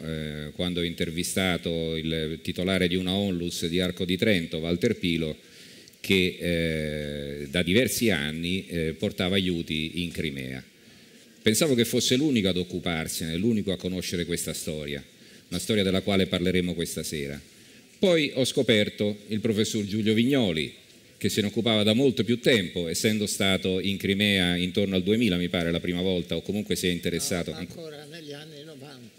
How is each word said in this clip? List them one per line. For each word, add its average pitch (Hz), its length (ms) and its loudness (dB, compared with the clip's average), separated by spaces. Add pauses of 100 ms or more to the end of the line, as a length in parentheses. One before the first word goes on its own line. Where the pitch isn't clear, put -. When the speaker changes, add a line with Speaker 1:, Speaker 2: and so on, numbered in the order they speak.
Speaker 1:
eh, 76 500 -6
quando 90 280 -2
ho - 20 0
intervistato 85 1120 -2
il 80 460 -4
titolare 90 480 0
di 87 80 0
una 90 160 -2
onlus 90 540 -2
di 87 120 0
Arco 90 240 -2
di 90 140 0
Trento, 85 400 2
Walter 87 400 0
Pilo, 80 360 0 (680)
che, 92 380 4
eh, 76 1120 -2
da 90 140 0
diversi 110 460 2
anni, 85 580 -2
eh, 80 320 -2
portava 98 360 -2
aiuti 82 680 -2
in 82 80 -6
Crimea. 67 500 -6 (800)
Pensavo 131 320 4
che 117 120 4
fosse 127 320 2
l'unico 127 320 4
ad 90 80 0
occuparsene, 82 800 -4
l'unico 101 340 0
a 85 60 -2
conoscere 90 480 -4
questa 82 260 -4
storia, 73 500 -6 (480)
una 90 120 -4
storia 107 200 2
della 95 200 2
quale 95 260 4
parleremo 90 460 2
questa 82 300 -4
sera. 71 360 -6 (600)
Poi 165 340 4
ho 131 100 2
scoperto 107 720 2 (140)
il 107 100 -2
professor 107 460 0
Giulio 107 280 2
Vignoli, 110 600 2 (440)
che 104 120 -2
se - 100 0
ne 104 80 0
occupava 107 360 2
da 107 100 6
molto 120 320 4
più 117 160 2
tempo, 92 480 2
essendo 107 360 2
stato 95 540 2
in 98 160 0
Crimea 98 600 2
intorno 95 380 0
al 92 80 2
duemila, 104 340 2
mi 87 100 0
pare, 85 240 0
la 85 80 0
prima 87 220 -2
volta, 90 340 -2
o 82 60 -2
comunque 98 340 -4
si 92 120 -2
è - 20 4
interessato. 85 640 -2
Speaker 2:
No, 85 80 -10
ancora 151 520 -12
negli 156 220 -14
anni 151 320 -16
novanta. 135 540 -18